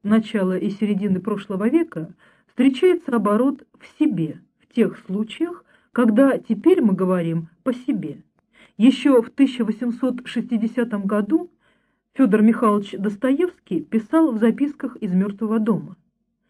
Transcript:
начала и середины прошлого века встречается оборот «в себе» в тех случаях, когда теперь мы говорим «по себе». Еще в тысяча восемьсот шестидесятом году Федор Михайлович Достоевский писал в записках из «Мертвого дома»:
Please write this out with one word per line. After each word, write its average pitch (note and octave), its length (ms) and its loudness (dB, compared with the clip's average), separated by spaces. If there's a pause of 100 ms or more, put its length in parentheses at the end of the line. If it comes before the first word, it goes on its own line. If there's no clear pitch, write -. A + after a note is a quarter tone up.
начала G3+ 560 0
и G#3 120 -4
середины G3+ 500 -2
прошлого G3+ 480 -6
века B3+ 460 -2 (320)
встречается C#4 680 0
оборот A3 500 0 (140)
«в - 200 -20
себе» E3+ 420 -2 (180)
в - 140 -20
тех F#3 240 0 (100)
случаях, A3 580 -6 (260)
когда B3 460 4
теперь E4+ 440 2
мы G#3 120 4
говорим E3+ 560 -2 (140)
«по B3+ 100 -2
себе». F#3+ 480 -6 (560)
Еще B3 460 4
в - 80 -10
тысяча C4 340 0
восемьсот A#3+ 600 -4
шестидесятом A3+ 800 -4
году G#3+ 420 -2 (640)
Федор G#3+ 300 4
Михайлович G#3+ 480 2
Достоевский G#3+ 920 -4
писал D4 500 0
в A3 60 -4
записках B3 600 -2
из F#3+ 140 -6
«Мертвого G#3 480 -2
дома»: G3+ 380 -4 (520)